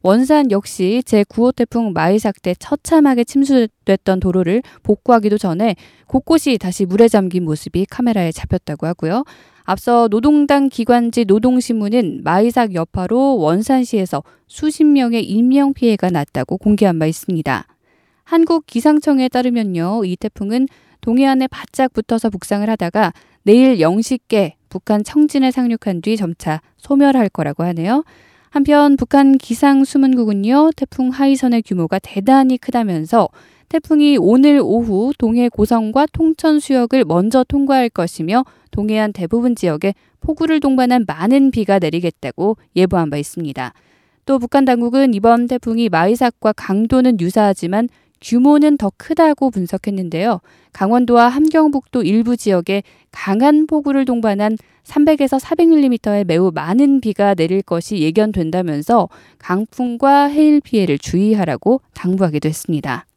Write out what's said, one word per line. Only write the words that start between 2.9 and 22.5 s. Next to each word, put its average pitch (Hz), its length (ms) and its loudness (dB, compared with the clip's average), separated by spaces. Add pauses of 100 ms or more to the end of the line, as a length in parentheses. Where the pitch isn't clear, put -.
침수됐던 233 960 0
도로를 185 420 0 (220)
복구하기도 214 560 0
전에 190 360 -2 (300)
곳곳이 269 540 0
다시 185 260 -4
물에 202 220 4
잠긴 185 360 0
모습이 156 460 -6
카메라에 208 420 -2
잡혔다고 - 540 -8
하고요. 175 380 -4 (440)
앞서 233 420 2
노동당 277 600 2
기관지 233 560 0
노동신문은 220 1000 0
마이삭 208 520 0
여파로 220 640 -2
원산시에서 190 840 -2 (240)
수십 - 380 -4
명의 254 400 2
인명피해가 240 880 0
났다고 143 480 -4
공개한 202 400 2
바 156 80 0
있습니다. 160 580 -4 (600)
한국기상청에 302 1000 0
따르면요, 220 800 -2
이 180 120 -6
태풍은 220 500 -4 (340)
동해안에 262 460 0
바짝 - 460 -4
붙어서 226 360 -2
북상을 202 400 -4